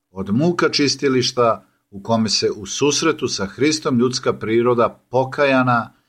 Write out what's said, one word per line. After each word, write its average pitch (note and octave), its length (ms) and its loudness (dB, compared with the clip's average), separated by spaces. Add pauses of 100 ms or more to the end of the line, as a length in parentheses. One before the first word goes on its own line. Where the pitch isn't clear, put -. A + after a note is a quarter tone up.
(120)
od G2 240 -6
muka E3+ 340 2
čistilišta B2+ 1000 0 (240)
u G2 120 -16
kome A2 260 2
se - 220 0
u G2+ 160 -8
susretu C#3+ 600 0
sa G2+ 180 -6
Hristom C3 520 0
ljudska A#2+ 340 0
priroda A#2 760 0
pokajana B2+ 840 0 (160)